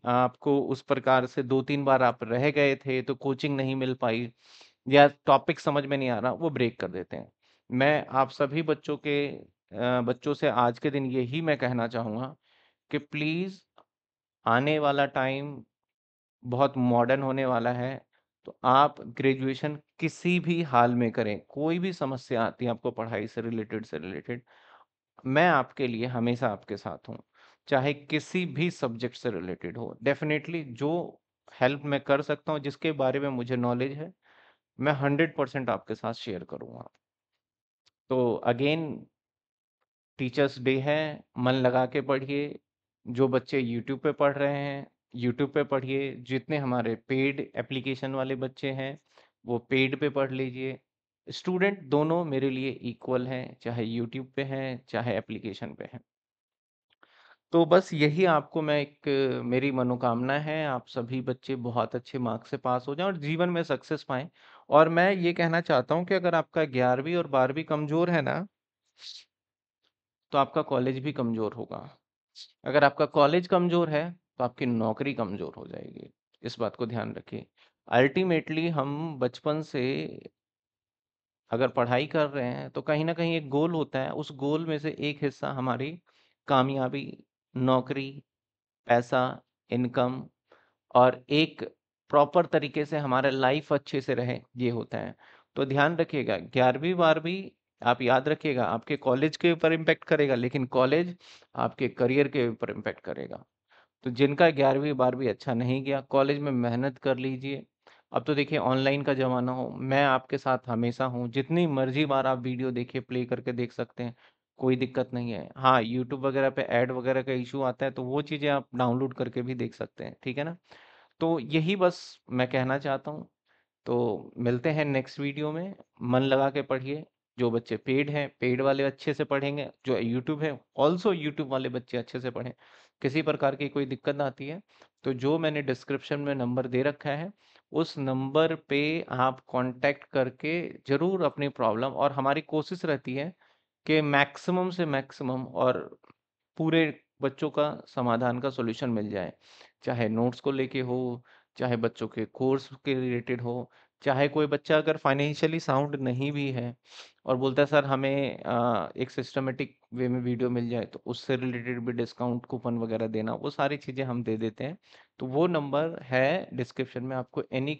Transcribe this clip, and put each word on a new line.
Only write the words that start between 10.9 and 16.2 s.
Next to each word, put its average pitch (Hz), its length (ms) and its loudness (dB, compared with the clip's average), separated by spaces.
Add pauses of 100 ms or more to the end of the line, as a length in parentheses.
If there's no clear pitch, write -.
यही 127 360 -2
मैं 156 160 0
कहना 123 300 0
चाहूँगा 120 480 -6 (560)
कि 147 60 -2
प्लीज 160 680 -4 (800)
आने 139 340 4
वाला 143 260 2
टाइम 135 600 -4 (800)